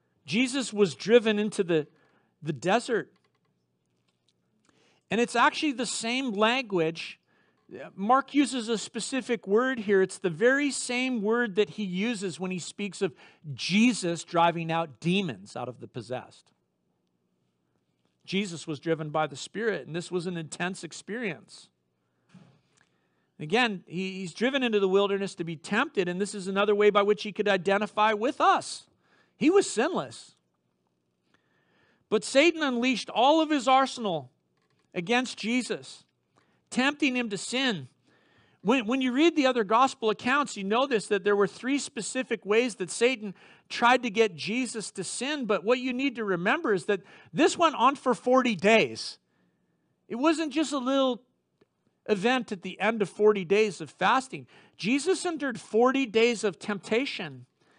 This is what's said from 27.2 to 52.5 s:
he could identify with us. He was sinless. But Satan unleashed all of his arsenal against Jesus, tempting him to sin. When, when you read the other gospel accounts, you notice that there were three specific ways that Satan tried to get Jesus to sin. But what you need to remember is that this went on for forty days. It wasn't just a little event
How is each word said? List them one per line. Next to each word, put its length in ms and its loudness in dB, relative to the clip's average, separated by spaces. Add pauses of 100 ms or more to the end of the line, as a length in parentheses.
he 100 -8
could 160 -2
identify 640 2
with 300 -2
us. 420 2 (540)
He 100 4
was 220 6
sinless. 640 -4 (1800)
But 140 0
Satan 380 4
unleashed 460 -2
all 320 4
of 80 2
his 180 0
arsenal 640 0 (640)
against 460 -2
Jesus, 640 -4 (640)
tempting 480 0
him 140 -2
to 80 -6
sin. 500 -4 (720)
When, 240 2
when 140 0
you 120 0
read 240 4
the 100 2
other 160 2
gospel 480 2
accounts, 460 0
you 80 -8
notice 420 0
that 160 0
there 140 2
were 100 4
three 320 -4
specific 680 -6
ways 300 2
that 160 -8
Satan 440 0 (340)
tried 340 4
to 80 -2
get 240 2
Jesus 580 -6
to 120 -8
sin. 400 -6
But 180 0
what 160 2
you 140 -4
need 240 -2
to 80 -4
remember 500 0
is 120 -2
that 160 -2 (300)
this 240 2
went 200 4
on 180 4
for 200 0
forty 420 2
days. 640 2 (920)
It 80 -6
wasn't 360 0
just 200 0
a 60 -2
little 440 0 (840)
event 440 0